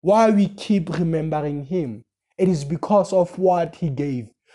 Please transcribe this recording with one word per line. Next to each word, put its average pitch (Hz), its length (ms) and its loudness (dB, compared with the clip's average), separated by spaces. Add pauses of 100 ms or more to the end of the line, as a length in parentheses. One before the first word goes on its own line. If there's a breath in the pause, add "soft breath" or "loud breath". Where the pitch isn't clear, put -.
Why 220 300 4
we 202 160 4
keep 185 420 -2
remembering 156 760 -2
him? 135 380 -6 (340)
It 185 100 2
is 151 180 0
because 180 480 0
of 180 240 2
what 175 380 0
he 165 140 -4
gave. 131 400 -6 (240 soft breath)